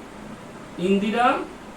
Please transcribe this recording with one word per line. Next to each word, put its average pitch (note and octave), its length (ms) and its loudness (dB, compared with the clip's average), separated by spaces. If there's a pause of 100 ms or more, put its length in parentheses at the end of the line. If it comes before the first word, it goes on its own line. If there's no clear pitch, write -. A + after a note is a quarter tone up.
(880)
ইন্দিরা G#3+ 380 4 (500)